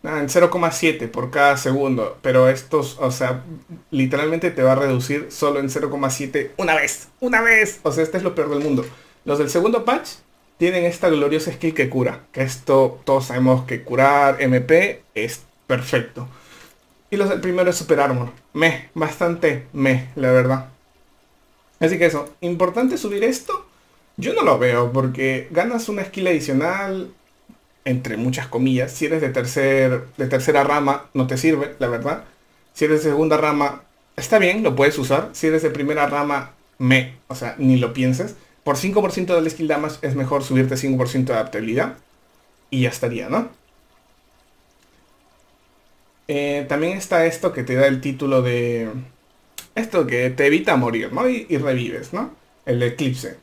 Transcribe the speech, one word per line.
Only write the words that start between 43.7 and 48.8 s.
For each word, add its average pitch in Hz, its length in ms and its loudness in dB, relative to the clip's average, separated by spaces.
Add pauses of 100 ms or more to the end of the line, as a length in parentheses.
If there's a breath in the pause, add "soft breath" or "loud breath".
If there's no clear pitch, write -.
Eh, 143 420 -4
también 165 300 -2
está 170 260 2
esto 165 300 -2
que 123 80 -6
te 127 120 -4
da 135 120 6
el 131 160 2
título 135 400 0
de, 120 480 -2 (840)